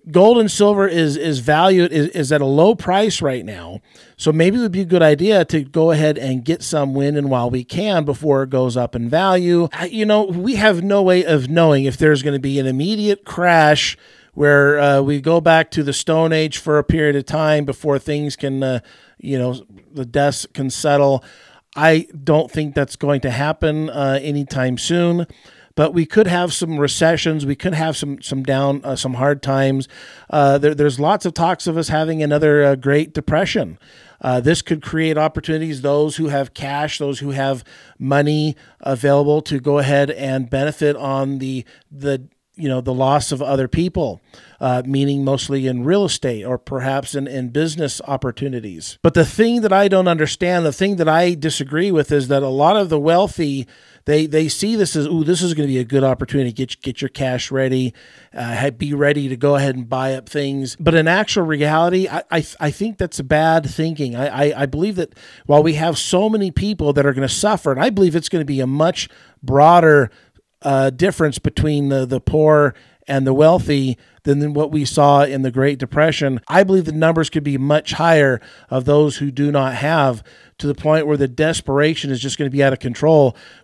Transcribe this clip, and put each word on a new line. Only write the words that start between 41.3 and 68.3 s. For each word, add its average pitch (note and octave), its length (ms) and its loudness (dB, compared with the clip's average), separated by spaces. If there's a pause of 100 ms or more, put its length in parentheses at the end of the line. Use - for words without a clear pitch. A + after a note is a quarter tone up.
the, C3 260 -8 (260)
the, C#3 360 -6 (280)
you D#3 140 -6
know, B2+ 120 -2
the B2+ 120 -6
loss C3+ 380 0
of C3+ 100 -6
other C3+ 260 -2
people, E3 540 -4 (400)
uh, B2 240 -2
meaning C#3 380 -2
mostly C3+ 420 -2
in B2 180 -4
real F#3+ 220 2
estate A#2 400 -6
or B2+ 140 -6
perhaps C3+ 560 -6
in, C#3 100 -6
in B2+ 240 -8
business D3+ 520 -4
opportunities. B2 1000 -8
But E3 140 2
the E3 100 6
thing A3+ 360 2
that G3+ 120 2
I G3+ 140 4
don't F#3 200 4
understand, E3+ 560 0
the D3 80 0
thing F#3+ 260 -2
that D#3+ 120 2
I F3 240 2
disagree D3+ 580 -2
with D#3 200 0
is C#3 160 0
that C#3 160 0
a C3+ 60 -2
lot D3+ 280 2
of G3 120 -2
the D#3 100 0
wealthy, D#3 680 0 (380)
they, D3+ 220 0
they D#3 220 0
see G#3+ 260 -2
this G3 200 0
as, D3+ 120 0
"Ooh, D#3+ 160 -2
this E3 180 0
is E3+ 140 -2
gonna D3 120 -2
be C3 120 -2
a B2 40 -2
good C3+ 200 0
opportunity. C3 480 -2
Get, B2+ 300 -8
get - 200 -10
your C3+ 80 -6
cash B2+ 400 -6
ready, C3 420 -2 (440)
uh, A#2 200 -8
ha-, C3 140 -2
be C#3+ 240 -6
ready C#3+ 360 0
to C3 60 -6
go C#3+ 200 2
ahead C#3 200 0
and A#2+ 140 -10
buy C3 240 -4
up C3 160 -10
things." C#3 500 -6
But D#3+ 140 2
in D#3+ 140 4
actual F#3+ 380 0
reality, D#3+ 640 0
I, D3+ 220 -8
I, E3 160 -2 (140)
I D3+ 100 -2
think G3+ 300 -6
that's F3 220 -6
bad D#3 460 2
thinking. D3 480 -4
I, C3 120 -4
I, C#3 340 -2
I C#3+ 60 0
believe F3+ 300 -4
that E3 200 -8 (300)
while D3 160 6
we D#3+ 100 2
have D#3 240 -2
so G3+ 320 0
many G3+ 220 -2
people F3 420 -2
that C#3 120 2
are C#3 80 2
gonna C3+ 160 -2
suffer, G3 420 -2
and C3 100 -2
I A3+ 80 2
believe F#3 260 2
it's E3 140 -2
gonna D#3+ 160 -2